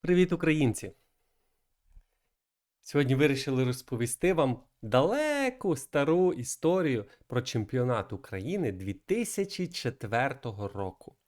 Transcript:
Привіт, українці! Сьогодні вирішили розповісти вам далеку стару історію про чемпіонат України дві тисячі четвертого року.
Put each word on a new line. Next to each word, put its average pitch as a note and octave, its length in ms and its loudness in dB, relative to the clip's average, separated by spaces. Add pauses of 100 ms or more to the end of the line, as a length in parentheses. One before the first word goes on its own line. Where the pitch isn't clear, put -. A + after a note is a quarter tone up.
Привіт, F3+ 320 4
українці! D#3 600 2 (1900)
Сьогодні C3+ 340 2
вирішили C3+ 500 2
розповісти B2 680 -2
вам C3+ 300 0 (200)
далеку B3 960 0
стару E3 560 2
історію C#3+ 760 -2 (200)
про B2 160 -2
чемпіонат B2 720 -2
України A2 600 -6
дві F#2+ 220 -6
тисячі G3 720 -4
четвертого A2+ 1000 -4
року. G2 480 -10 (120)